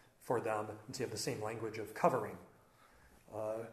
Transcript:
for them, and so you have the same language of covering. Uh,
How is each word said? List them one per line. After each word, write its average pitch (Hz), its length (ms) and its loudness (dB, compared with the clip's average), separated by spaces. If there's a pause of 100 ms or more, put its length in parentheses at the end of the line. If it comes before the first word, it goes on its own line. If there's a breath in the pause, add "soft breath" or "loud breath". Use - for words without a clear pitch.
(200 loud breath)
for 117 200 2
them, 107 260 2 (200)
and 127 80 -8
so - 60 -4
you 123 60 2
have - 40 -6
the 107 60 -4
same 110 240 -2
language 110 380 -2
of 104 160 -6
covering. - 420 4 (1000 soft breath)
Uh, 110 380 -2